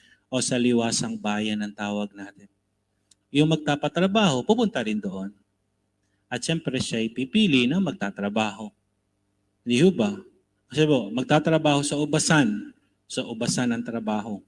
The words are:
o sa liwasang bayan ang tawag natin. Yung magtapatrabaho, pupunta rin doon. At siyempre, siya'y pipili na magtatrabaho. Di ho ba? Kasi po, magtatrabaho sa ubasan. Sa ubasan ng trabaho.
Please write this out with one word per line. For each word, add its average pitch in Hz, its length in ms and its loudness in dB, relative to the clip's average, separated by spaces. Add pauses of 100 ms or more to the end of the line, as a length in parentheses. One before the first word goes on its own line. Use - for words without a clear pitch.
(260)
o 127 160 -2
sa 127 160 -2
liwasang 117 560 0
bayan 107 480 -4
ang 104 80 -6
tawag 104 480 -6
natin. 101 320 -18 (800)
Yung 156 240 2
magtapatrabaho, 156 880 0
pupunta 214 400 0
rin 107 160 -2
doon. 95 320 -8 (960)
At 120 160 -8
siyempre, 151 400 -2
siya'y 113 320 -4
pipili 131 560 2
na 175 80 0
magtatrabaho. 104 960 -4 (880)
Di 123 240 4
ho 185 80 6
ba? 101 240 0 (480)
Kasi 151 160 0
po, 120 320 2
magtatrabaho 147 720 2
sa 147 80 -4
ubasan. 147 800 2 (320)
Sa - 160 -8
ubasan 117 480 -2
ng 117 160 -4
trabaho. 107 600 -6